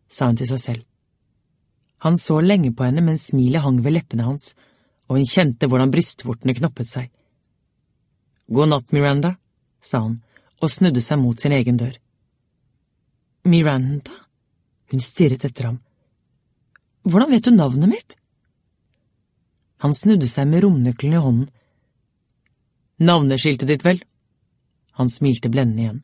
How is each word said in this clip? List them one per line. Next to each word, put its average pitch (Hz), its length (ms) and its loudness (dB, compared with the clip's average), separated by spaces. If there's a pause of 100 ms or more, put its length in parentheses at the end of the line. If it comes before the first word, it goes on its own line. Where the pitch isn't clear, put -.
sa 131 200 -4
hun 117 80 0
til 123 160 -6
seg 131 80 -6
selv. 117 240 -10 (1200)
Han 170 160 2
så 156 240 0
lenge 175 320 2
på 127 80 -2
henne 131 180 0
mens 160 280 -2
smilet 135 340 0
hang 127 180 2
ved 147 140 0
leppene 117 320 -4
hans, 139 240 -8 (560)
og 127 80 -2
hun 135 100 2
kjente 151 440 0
hvordan 131 240 2
brystvortene 127 640 -4
knoppet 123 320 -6
seg. 127 180 -10 (1400)
«God 151 220 2
natt, - 180 -6
Miranda», 143 400 0 (480)
sa 117 240 -4
han, 113 160 -6 (400)
og 156 100 -2
snudde 139 320 0
seg 151 180 -2
mot 120 200 0
sin 143 160 0
egen 123 240 2
dør. 123 160 -6 (1500)
«Miranda?» 143 680 0 (800)
Hun 131 100 -2
stirret 131 460 0
etter 120 240 -8
ham. 123 80 -10 (1200)
«Hvordan 226 300 2
vet 240 160 2
du 240 60 6
navnet 147 360 4
mitt?» - 260 -6 (1700)
Han 147 120 0
snudde 185 360 2
seg 139 200 -2
med 170 140 2
romnøkkelen 139 520 0
i 165 60 2
hånden. 131 260 0 (1500)
«Navneskiltet 139 680 2
ditt, 143 160 0
vel?» 180 140 2 (1000)
Han 127 160 -2
smilte 127 400 -2
blendende 117 300 0
igjen. 113 220 -6